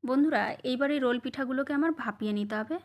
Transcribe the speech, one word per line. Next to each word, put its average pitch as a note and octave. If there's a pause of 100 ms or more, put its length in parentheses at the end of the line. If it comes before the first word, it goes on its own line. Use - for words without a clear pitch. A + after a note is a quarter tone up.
বন্ধুরা, C4+ (280)
এইবার C4
এই C#4+
রোল A#3+
পিঠাগুলোকে C4+
আমার D#4+
ভাপিয়ে G#3+
নিতে G#3
হবে। A3+